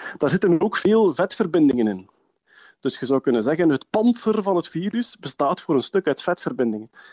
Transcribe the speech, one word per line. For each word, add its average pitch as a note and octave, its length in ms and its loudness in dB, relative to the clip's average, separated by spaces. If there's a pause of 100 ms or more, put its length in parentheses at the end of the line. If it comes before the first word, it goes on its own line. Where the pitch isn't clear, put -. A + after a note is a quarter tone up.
(160)
daar C#3+ 140 0
zitten E3+ 300 2
ook - 160 -2
veel G#3 380 4
vetverbindingen D#3 720 2
in. F#2+ 220 -4 (720)
Dus - 180 -4
je B2 80 -8
zou C3 140 2
kunnen B2 220 0
zeggen, D#3+ 260 2
het C3+ 220 0
pantser A3 520 0
van F#3+ 140 0
het E3 120 -4
virus G#3 480 -6
bestaat C#3+ 440 -4
voor - 140 -2
een B2 80 2
stuk - 240 -4
uit C#3+ 160 -2
vetverbindingen. A#2+ 680 -4 (220)